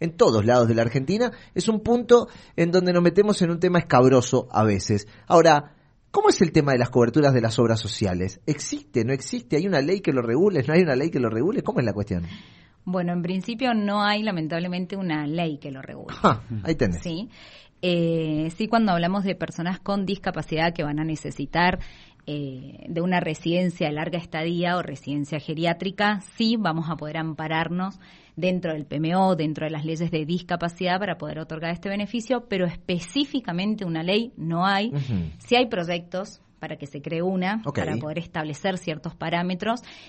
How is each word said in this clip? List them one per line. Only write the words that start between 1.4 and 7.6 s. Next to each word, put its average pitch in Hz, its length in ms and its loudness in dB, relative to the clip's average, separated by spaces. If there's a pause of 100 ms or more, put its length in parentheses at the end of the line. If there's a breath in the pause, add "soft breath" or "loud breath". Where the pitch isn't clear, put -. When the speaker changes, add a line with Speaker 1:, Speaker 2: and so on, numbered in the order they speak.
Speaker 1:
es 175 140 0
un 220 140 0
punto 240 460 6 (280 loud breath)
en 170 140 2
donde 180 220 4
nos 175 100 4
metemos 202 400 4
en 170 80 4
un 170 100 -2
tema 175 180 4
escabroso 127 720 6
a 107 140 2
veces. 104 420 0 (200 soft breath)
Ahora, 160 480 6 (360 soft breath)
¿cómo 415 180 4
es - 140 2
el 156 100 4
tema 147 200 4
de 123 60 4
las 120 120 0
coberturas 131 440 6
de 120 60 4
las 110 180 0
obras 113 220 4